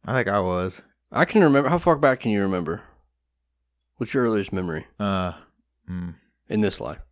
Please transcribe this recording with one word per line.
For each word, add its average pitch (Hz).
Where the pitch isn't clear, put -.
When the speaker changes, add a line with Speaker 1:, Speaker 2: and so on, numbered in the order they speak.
Speaker 1:
I 113
think 123
I 101
was. 92
Speaker 2:
I 160
can 214
remember. 139
How 175
far 170
back 139
can 120
you 101
remember? 87
What's -
your 131
earliest 107
memory? 87
Speaker 1:
Uh, 95
hmm. 90
Speaker 2:
In 107
this 101
life? 67